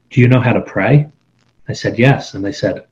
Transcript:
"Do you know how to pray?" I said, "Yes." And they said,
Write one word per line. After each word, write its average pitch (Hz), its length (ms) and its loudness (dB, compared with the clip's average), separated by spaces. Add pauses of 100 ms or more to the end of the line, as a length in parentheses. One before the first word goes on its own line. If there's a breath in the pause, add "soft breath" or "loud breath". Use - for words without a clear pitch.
"Do 127 120 2
you 120 80 6
know 127 100 4
how 120 140 0
to 98 80 -2
pray?" 127 460 0 (600)
I - 60 -8
said, 107 260 -6
"Yes." - 340 0
And 98 120 -8
they 98 80 -6
said, 92 380 -6